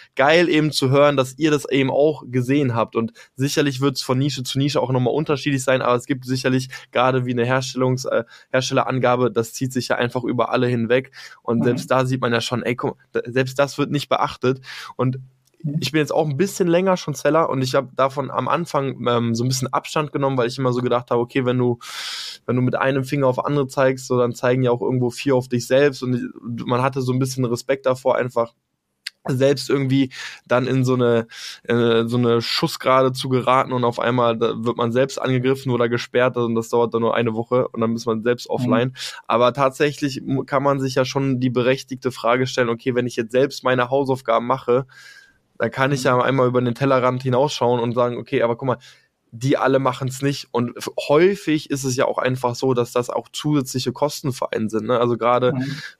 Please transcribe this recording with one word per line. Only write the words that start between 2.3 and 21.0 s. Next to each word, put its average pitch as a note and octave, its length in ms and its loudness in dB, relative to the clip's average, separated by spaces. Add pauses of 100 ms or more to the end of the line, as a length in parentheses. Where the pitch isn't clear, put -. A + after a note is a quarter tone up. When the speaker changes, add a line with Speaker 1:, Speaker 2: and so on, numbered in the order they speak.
Speaker 1:
habt A2 200 0
und A2+ 160 -2 (240)
sicherlich C#3 460 0
wird's C#3 200 0
von B2+ 160 -2
Nische C3 260 -2
zu - 140 -8
Nische C#3+ 240 0
auch B2 120 0
nochmal B2 200 2
unterschiedlich C#3+ 520 -2
sein, C3 160 2
aber B2 140 2
es A#2+ 100 -2
gibt C3 200 -4
sicherlich C3 440 0 (240)
gerade B2+ 320 2
wie B2+ 60 -2
eine A#2+ 140 0
Herstellungs-, C3 640 0
äh, A2+ 140 0 (300)
Herstellerangabe, B2 760 2
das A2+ 220 -2
zieht C3 200 -4
sich B2 160 -2
ja - 80 0
einfach A#2+ 260 -2
über A#2+ 280 0
alle B2 160 2
hinweg B2 440 0 (300)
und A#2 180 0
Speaker 2:
Mhm. A2+ 60 2
Speaker 1:
selbst B2+ 260 0
da C3 140 4
sieht C3 160 -2
man A#2+ 100 -2
ja A#2 80 2
schon, A#2 240 -4
ey, A#2+ 120 -2
guck, - 220 -6 (140)
da, A2+ 140 -2
selbst B2+ 340 -2
das C#3+ 180 -2
wird C3+ 140 -2
nicht C#3+ 180 -2
beachtet C3 520 0 (340)
und C3 240 -2 (440)
Speaker 2:
Mhm. D3 160 -4
Speaker 1:
ich - 120 -4
bin D#3 80 2
jetzt C#3 140 0
auch D#3+ 140 2
ein C3+ 100 -4
bisschen F#3+ 300 0
länger F3+ 300 4
schon - 160 -6
Seller D#3 360 2
und C3+ 120 -2
ich C3 120 -2
hab C3 220 -2
davon C3+ 340 0
am B2 180 -4
Anfang, C#3 600 -2
ähm, A#2 260 2
so A2+ 100 -2
ein B2+ 40 0
bisschen B2+ 240 -4
Abstand D3+ 400 -4
genommen, C3+ 260 0
weil A#2+ 100 2
ich B2+ 100 -8
immer C3 160 0
so B2 80 -2
gedacht A#2+ 280 0